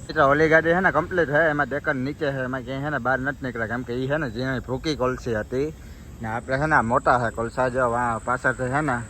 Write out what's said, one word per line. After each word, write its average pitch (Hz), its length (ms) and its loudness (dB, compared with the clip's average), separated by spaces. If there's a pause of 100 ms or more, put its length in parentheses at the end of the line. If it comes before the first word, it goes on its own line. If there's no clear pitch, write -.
મિત્ર 156 200 0
ઓલી 143 280 6
ગાડી 160 240 6
છે 185 60 2
ને 180 100 4
કમ્પ્લીટ 156 420 2
છે, 147 80 6 (100)
એમાં 143 200 0
દેકન 147 340 -2
નીચે 151 260 -4
છે, 135 160 -4
એમાં 131 180 -6
ક્યાંય 135 200 -6
છે 151 80 -4
ને 139 60 -2
બહાર 127 200 0
નથી 135 240 -4
નીકળ્યા, 113 280 -4
કેમ 123 120 -4
કે 120 100 -6
ઈ 127 160 -4
છે 143 80 0
ને 156 120 -2
ઝીણી 123 380 -4
ભૂકી 131 340 -4
કોલસી 127 340 -2
હતી 127 320 -2 (540)
ને 117 80 -8
આપણે 120 300 -4
છે 151 80 0
ને 156 80 2
આ 117 160 4
મોટા 135 280 4
છે 120 160 0
કોલસા, 117 340 -2
જો 127 220 0
વાં 117 340 -2
પાછળથી 123 480 -2
છે 143 80 0
ને 139 140 0 (140)